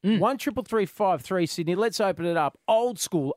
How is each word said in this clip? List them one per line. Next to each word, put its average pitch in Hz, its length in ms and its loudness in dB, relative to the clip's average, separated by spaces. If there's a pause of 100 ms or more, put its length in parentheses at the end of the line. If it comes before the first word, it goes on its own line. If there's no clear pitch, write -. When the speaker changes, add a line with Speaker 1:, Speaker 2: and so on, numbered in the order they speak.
Speaker 1:
Mm. 208 140 4
Speaker 2:
One 240 180 2
triple 254 260 -4
three 214 220 0
five 185 360 0
three, 180 240 -2
Sydney. 170 300 -2
Let's 220 240 -2
open 190 260 -2
it 170 120 0
up. 147 200 -2 (120)
Old 233 300 2
school 147 380 -2